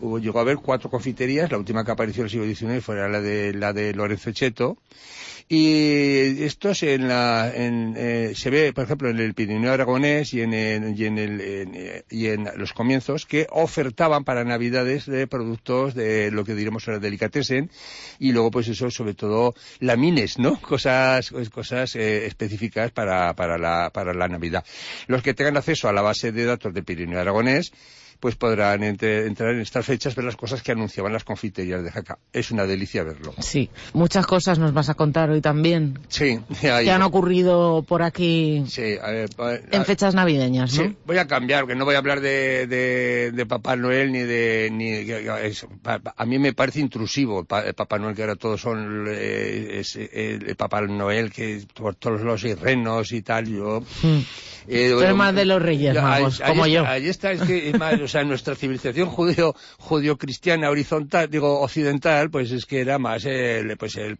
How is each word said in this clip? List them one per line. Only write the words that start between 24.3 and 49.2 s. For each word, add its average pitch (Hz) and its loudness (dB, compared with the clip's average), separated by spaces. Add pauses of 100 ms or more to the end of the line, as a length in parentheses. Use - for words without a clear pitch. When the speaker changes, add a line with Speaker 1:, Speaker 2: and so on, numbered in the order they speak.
Speaker 1:
Los 127 0
que 131 0
tengan 143 0
acceso 147 0
a 101 4
la 101 2
base 107 0
de 117 -2
datos 117 -2
del 90 -6
Pirineo 87 -4
aragonés, 117 2 (480)
pues 120 -2
podrán 104 2
entre-, 107 0
entrar 113 -2
en 120 -2
estas 113 -4
fechas, 127 -2
ver 127 -4
las 117 -6
cosas 120 -8
que - -4
anunciaban 107 -4
las 110 -4
confiterías 92 -6
de 85 -8
Jaca. - -10 (160)
Es 120 -4
una 110 0
delicia 95 -2
verlo. 78 -10
Speaker 2:
Sí, - -2 (240)
muchas 175 4
cosas 185 4
nos 156 4
vas 147 2
a 151 -2
contar 147 2
hoy 151 4
también. 151 2
Speaker 1:
Sí, 131 0 (100)
<laughs> - -6
ya 120 4
Speaker 2:
Que 117 4
han 185 6
Speaker 1:
digo. 190 6
Speaker 2:
ocurrido 175 4
por 170 2
aquí 165 2
Speaker 1:
Sí, 110 -4
a 107 -6
ver, 110 -4
pa-, 120 -4
Speaker 2:
en 196 0
Speaker 1:
a - 0
Speaker 2:
fechas 196 2
navideñas, 131 4
¿no? 160 2
Speaker 1:
Sí, 202 -2 (100)
voy 175 0
a 170 0
cambiar, 131 0
que 123 -4
no 131 0
voy 143 4
a 139 4
hablar 139 0
de, 135 0
de, 123 0
de 123 -2
Papá 123 -2
Noel 127 2
ni 127 -2
de, 113 0
ni, 110 -4
que, 110 -6
que 110 -4
es, 104 -8 (160)
pa-, 113 -4
pa-, - -12
a 110 -4
mí 127 2
me 139 4
parece 135 0
intrusivo 113 -2
pa-, 104 -2
el 95 -4
Papá 107 -2
Noel, 107 -4
que 110 -4
ahora 107 -2
todos 107 -4
son, 107 -4
eh, 104 -4